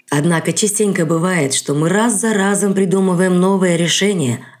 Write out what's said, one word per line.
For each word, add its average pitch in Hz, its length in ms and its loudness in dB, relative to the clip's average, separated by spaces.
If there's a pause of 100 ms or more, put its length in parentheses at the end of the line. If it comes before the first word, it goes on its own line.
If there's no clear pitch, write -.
(100)
Однако 160 420 0
частенько 190 540 0
бывает, 165 480 -2
что - 200 -4
мы 156 140 0
раз 214 320 0
за 220 140 -2
разом 196 400 0
придумываем 185 640 2
новое 185 380 2
решение, 165 640 0 (200)